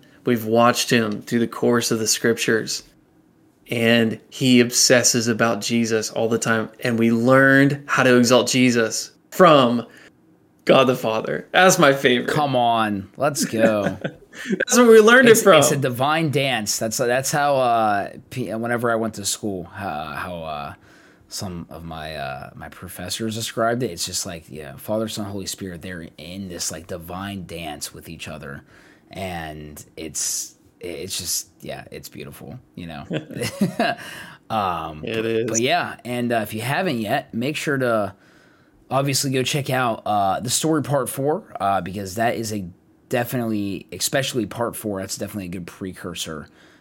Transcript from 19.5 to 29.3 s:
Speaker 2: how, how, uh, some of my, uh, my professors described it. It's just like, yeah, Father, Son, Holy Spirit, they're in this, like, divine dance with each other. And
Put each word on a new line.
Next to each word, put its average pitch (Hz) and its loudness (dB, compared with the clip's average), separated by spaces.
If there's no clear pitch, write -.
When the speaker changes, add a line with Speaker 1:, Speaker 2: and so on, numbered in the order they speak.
Speaker 2:
how, 80 -10
how, 87 -8
uh, 76 -10
some 90 -10
of 82 -16
my, 80 -12
uh, 67 -10
my - -16
professors 92 -8
described 117 -2
it. 113 -4
It's 85 -8
just - -8
like, 85 -12
yeah, 69 -16
Father, 110 -4
Son, 110 -8
Holy 98 -10
Spirit, 87 -10
they're 87 -12
in 92 -14
this, 85 -8
like, 82 -14
divine 92 -10
dance 80 -12
with 82 -18
each 78 -14
other. 71 -14
And 78 -12